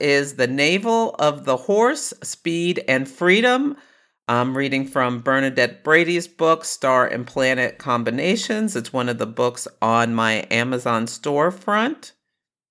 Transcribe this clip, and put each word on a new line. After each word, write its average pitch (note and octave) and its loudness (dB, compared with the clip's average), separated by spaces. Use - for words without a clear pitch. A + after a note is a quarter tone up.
is C#3+ 0
the C3 0
navel F#3 0
of D3 0
the C3 2
horse, A3+ 0
speed E3+ -4
and C3 -2
freedom. B3 2
I'm B2 2
reading C3+ -2
from B2 0
Bernadette C3 0
Brady's E3+ 2
book, D#3+ 0
Star B2+ 2
and A#2+ -6
Planet C3 0
Combinations. D#3+ -2
It's - -6
one B2 -2
of A#2+ -2
the A2+ -4
books A#2+ -4
on A#2 2
my A2+ 0
Amazon A#2+ 0
storefront. F#3+ -2